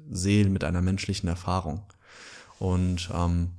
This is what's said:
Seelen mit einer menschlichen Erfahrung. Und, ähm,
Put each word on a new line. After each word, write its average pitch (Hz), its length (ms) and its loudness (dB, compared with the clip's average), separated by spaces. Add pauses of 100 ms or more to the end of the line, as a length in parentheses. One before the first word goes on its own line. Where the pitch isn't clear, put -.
Seelen 98 440 4
mit 92 100 0
einer 87 180 0
menschlichen 95 480 0
Erfahrung. 85 520 -2 (800)
Und, 90 540 0
ähm, 87 460 0